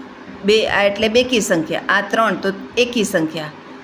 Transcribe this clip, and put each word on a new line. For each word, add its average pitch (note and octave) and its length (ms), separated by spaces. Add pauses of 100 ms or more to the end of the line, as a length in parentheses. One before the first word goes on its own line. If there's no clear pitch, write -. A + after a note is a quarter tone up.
(460)
બે, G#3+ 120 (120)
આ G3 200
એટલે G#3+ 200
બેકી B3 400
સંખ્યા, E3+ 400
આ G3 200
ત્રણ G#3+ 340
તો F#3+ 60 (280)
એકી A#3+ 280
સંખ્યા, D#3+ 480 (300)